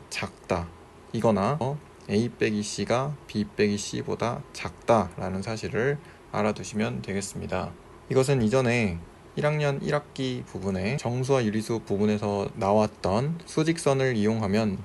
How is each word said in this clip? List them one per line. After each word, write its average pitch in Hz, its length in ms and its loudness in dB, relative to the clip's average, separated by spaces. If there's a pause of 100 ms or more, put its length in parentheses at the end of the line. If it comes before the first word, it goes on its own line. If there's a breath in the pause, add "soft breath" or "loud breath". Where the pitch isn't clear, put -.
작다 - 580 -4 (440)
이거나, 110 480 2
어, 135 180 -2 (320)
A 113 200 2
빼기 107 340 0
C가 123 520 -2 (120)
B 104 180 -2 (100)
빼기 104 220 2
C보다 110 640 -4 (120)
작다라는 92 880 0
사실을 113 560 -2 (340 loud breath)
알아두시면 107 720 -2
되겠습니다. 90 680 -6 (380)
이것은 131 320 4
이전에 117 580 2 (380)
일 - 80 0
학년 147 360 0
일 151 120 -2
학기 131 540 -4
부분에 95 480 -2
정수와 127 480 0
유리수 110 420 0
부분에서 104 720 2
나왔던 107 920 2
수직선을 139 720 2
이용하면 107 680 2